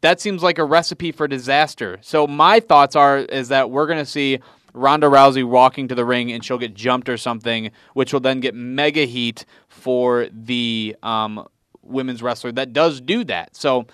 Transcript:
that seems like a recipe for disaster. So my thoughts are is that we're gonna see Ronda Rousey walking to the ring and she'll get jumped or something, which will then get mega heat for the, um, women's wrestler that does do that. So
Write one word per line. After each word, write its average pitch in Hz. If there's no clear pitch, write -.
that 175
seems 190
like 175
a 165
recipe 165
for 151
disaster. 135
So 151
my 160
thoughts 143
are 139
is 131
that 135
we're 143
gonna 156
see 139
Ronda 143
Rousey 139
walking 127
to 127
the 123
ring 123
and 117
she'll 127
get 117
jumped 123
or 123
something, 113
which 131
will 139
then 131
get 123
mega 139
heat 120
for 123
the, 113
um, 107
women's 127
wrestler 120
that 127
does 139
do 190
that. 92
So 127